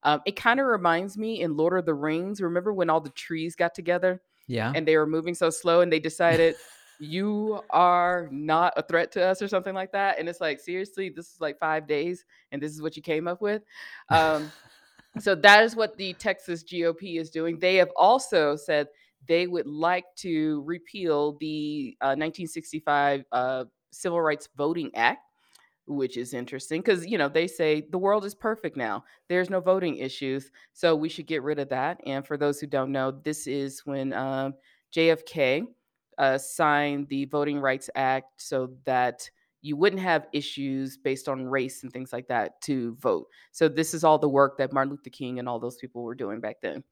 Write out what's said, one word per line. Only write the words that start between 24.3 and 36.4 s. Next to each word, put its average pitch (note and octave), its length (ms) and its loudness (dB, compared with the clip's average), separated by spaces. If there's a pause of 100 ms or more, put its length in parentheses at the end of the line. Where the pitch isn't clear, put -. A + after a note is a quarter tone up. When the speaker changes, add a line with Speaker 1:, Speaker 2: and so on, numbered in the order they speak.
Speaker 1:
Voting D3+ 380 -2
Act, A#2 260 2 (680)
which C3+ 300 -4
is A#2+ 160 -8
interesting C3 500 -8
'cause, F3+ 220 2
you G3+ 140 -4
know, C#3+ 100 2
they D#3+ 180 2
say D#3 440 0
the F3+ 80 -4
world G3 260 2
is G3+ 100 -10
perfect G#3+ 440 -6
now. A2+ 260 -4 (240)
There's F3+ 220 0
no F#3+ 100 0
voting F3+ 380 2
issues, C3+ 520 -6 (220)
so E3 240 2
we D#3 140 -2
should D#3 160 -12
get D#3 160 -4
rid C#3+ 160 -2
of C#3 100 -4
that. C#3 380 -2
And C#3 200 -4
for D3 120 -6
those C#3+ 220 0
who D3+ 60 -8
don't C3+ 260 -2
know, C3+ 180 0
this D3 360 -8
is C#3 380 -6
when, C3+ 300 -4
uh, C3+ 380 -4 (380)
J D#3+ 200 4
F D#3+ 160 0
K, C#3+ 380 0 (520)
uh, C3+ 220 2
signed C#3+ 720 2